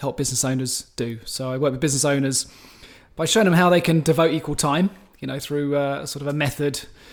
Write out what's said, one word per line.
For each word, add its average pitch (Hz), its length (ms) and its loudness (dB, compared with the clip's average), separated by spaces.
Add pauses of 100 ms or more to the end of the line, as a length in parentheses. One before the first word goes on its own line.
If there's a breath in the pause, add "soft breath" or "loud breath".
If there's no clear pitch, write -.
help 139 160 -4
business 135 280 -2
owners 131 520 -4
do. 117 280 -6
So 131 280 -8
I 131 60 -4
work 143 120 2
with 131 100 -6
business 139 240 0
owners 139 420 0 (680 loud breath)
by 160 100 -4
showing 214 200 2
them 180 100 4
how 180 160 6
they 175 100 6
can 165 200 2
devote 160 320 4
equal 151 240 -4
time, 156 340 2 (300)
you 135 80 -8
know, 131 100 -6
through, 143 380 -2
uh, 143 300 -2
sort 143 160 -10
of 139 40 -6
a 143 60 -2
method, 143 520 -2 (280 loud breath)